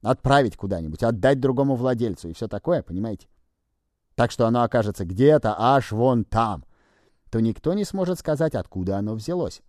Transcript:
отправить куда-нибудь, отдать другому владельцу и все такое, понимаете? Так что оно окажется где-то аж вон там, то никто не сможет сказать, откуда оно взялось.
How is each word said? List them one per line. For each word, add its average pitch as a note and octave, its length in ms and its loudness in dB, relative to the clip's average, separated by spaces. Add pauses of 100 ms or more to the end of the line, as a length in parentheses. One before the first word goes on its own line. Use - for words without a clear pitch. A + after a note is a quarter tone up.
отправить C3 540 2
куда-нибудь, F2 460 -6
отдать A#2+ 380 2
другому C3+ 340 0
владельцу A#2 540 -2
и E2 40 -10
все A2 160 -8
такое, A#2+ 340 -4
понимаете? G2 460 -8 (840)
Так A#2 160 2
что A#2 160 0
оно A#2+ 160 2
окажется G#2 420 0
где-то A2 540 4
аж B2+ 340 2
вон A#2 320 2
там, A2 400 -2 (680)
то A2+ 100 -2
никто A2+ 340 -2
не G3+ 100 -2
сможет F#3 340 -4
сказать, D#3 360 -2
откуда F#2+ 420 -4
оно G#2+ 180 -4
взялось. C#3 540 -6